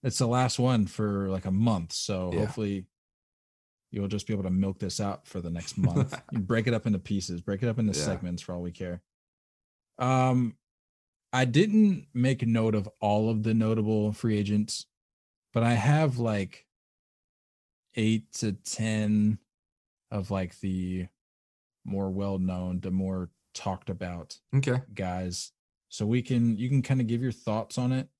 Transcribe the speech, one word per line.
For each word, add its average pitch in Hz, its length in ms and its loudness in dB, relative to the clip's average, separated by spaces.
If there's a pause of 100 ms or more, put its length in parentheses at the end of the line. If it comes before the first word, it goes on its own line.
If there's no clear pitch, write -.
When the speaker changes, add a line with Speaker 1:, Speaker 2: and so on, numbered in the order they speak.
Speaker 1:
it's 127 140 -2
the 123 100 2
last 123 320 2
one 120 260 4
for, 101 440 -2
like, 95 160 -2
a 95 60 -2
month. 98 420 0
So 92 400 -4
Speaker 2:
Yeah. 82 80 0
Speaker 1:
hopefully 101 440 -4 (1040)
you'll 101 180 -4
just 104 180 -4
be 110 60 -2
able 98 100 -2
to 92 60 -4
milk 95 300 0
this 95 200 -6
out 101 280 -4
for - 120 -8
the 85 100 -6
next 85 280 -8
Speaker 2:
<laughs> 135 400 0
Speaker 1:
month. - 20 -8 (120)
You 120 80 -2
break 110 280 0
it 120 60 2
up 110 120 -2
into 104 140 2
pieces, 92 420 -4
break 98 220 -4
it 120 60 0
up 110 100 -2
into 104 180 0
Speaker 2:
Yeah. 76 80 0
Speaker 1:
segments 90 360 -4
for - 120 -10
all 87 80 -6
we 87 100 -6
care. 87 300 -8 (960)
Um, 127 600 4 (760)
I 127 140 4
didn't 202 680 4
make 123 320 2
note 113 300 4
of 101 120 0 (120)
all 107 300 2
of 107 140 0
the 110 100 2
notable 110 600 2
free 110 240 0
agents, 104 500 0 (680)
but 113 100 2
I 120 100 4
have, 139 440 2
like, 107 480 -2 (1300)
eight 110 380 0
to 107 200 -2
ten 107 840 0 (720)
of, 101 200 -4
like, 95 280 -4
the 92 480 -4 (760)
more 98 240 -4
well-known, 92 720 -2
the 92 100 -6
more 92 380 -2 (240)
talked - 360 -6
about 87 500 -10 (160)
Speaker 2:
Okay. 131 260 2 (120)
Speaker 1:
guys. 90 580 -6 (380)
So - 160 -6
we 120 160 2
can, 120 360 2
you 123 120 -4
can 135 120 2
kinda 131 220 0
give 117 180 -2
your 127 100 -2
thoughts - 460 -4
on 127 140 0
it. 131 180 -4 (100)